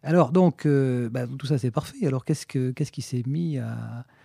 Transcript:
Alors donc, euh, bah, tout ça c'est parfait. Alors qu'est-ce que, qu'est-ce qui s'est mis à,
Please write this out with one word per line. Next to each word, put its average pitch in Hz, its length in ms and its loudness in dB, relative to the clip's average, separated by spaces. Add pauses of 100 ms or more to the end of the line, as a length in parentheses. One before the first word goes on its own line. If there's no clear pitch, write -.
Alors 147 280 4
donc, 180 340 4
euh, 131 440 2
bah, 123 160 -4 (140)
tout 139 80 -8
ça 147 100 2
c'est 120 140 0
parfait. 220 340 -4
Alors 131 180 0
qu'est-ce - 220 -2
que, 131 260 -2
qu'est-ce 143 200 -4
qui - 100 -12
s'est 123 240 -6
mis 151 320 -2
à, 117 480 -8 (200)